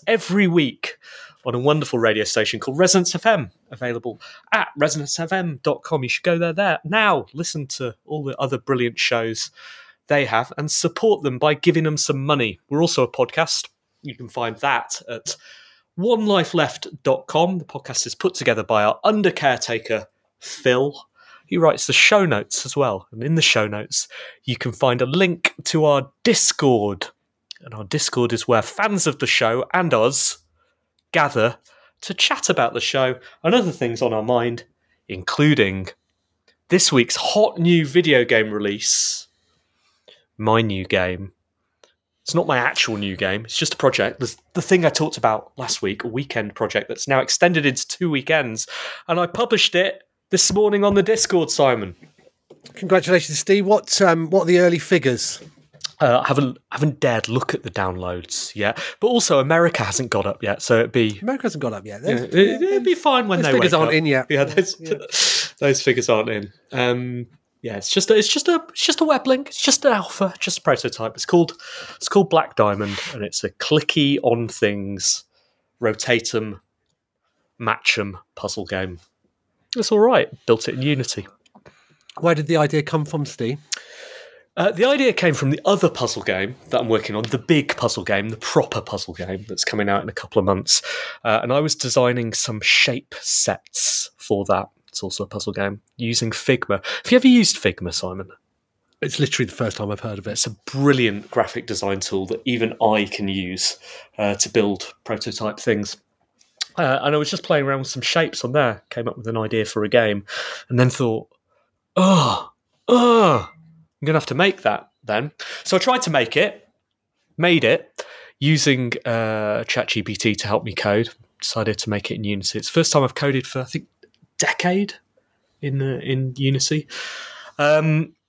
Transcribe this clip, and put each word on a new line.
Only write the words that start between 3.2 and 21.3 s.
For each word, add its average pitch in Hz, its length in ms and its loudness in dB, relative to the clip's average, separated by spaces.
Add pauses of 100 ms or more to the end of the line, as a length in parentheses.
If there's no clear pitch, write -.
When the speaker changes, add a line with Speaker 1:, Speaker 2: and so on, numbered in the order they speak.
Speaker 1:
M, 185 240 2 (220)
available 120 500 -8 (300)
at 214 160 0 (100)
resonance 143 420 -2
F 165 140 -6
M 175 300 -4
dot 147 180 -2
com. 147 220 -4
You 123 60 -4
should - 140 -6
go 170 140 0
there, 170 160 -2
there 180 300 0
now. 185 500 0
Listen 151 340 -6
to 123 280 -8 (100)
all 151 180 -8
the 135 140 -8
other 131 220 -4
brilliant 120 400 -2
shows 113 500 -2 (560)
they 143 200 2
have 113 300 0
and 147 140 -4
support 175 540 2
them 127 160 -2
by 151 160 2
giving 156 300 2
them 151 120 0
some 139 260 -2
money. 131 360 0 (100)
We're 147 120 0
also 170 200 2
a 123 100 0
podcast. - 580 -2 (340)
You 143 100 -12
can 120 140 -18
find 113 300 -6
that - 520 -2
at 117 260 -10 (600)
one 220 320 2
life 196 260 2
left 151 360 0 (120)
dot 131 240 0
com. 175 320 0
The 151 80 -8
podcast - 400 -8
is - 80 -10
put - 220 -2
together 113 280 0
by 107 200 2
our 107 200 0
under 208 280 2
caretaker, 127 800 -2 (300)
Phil. - 680 -2 (400)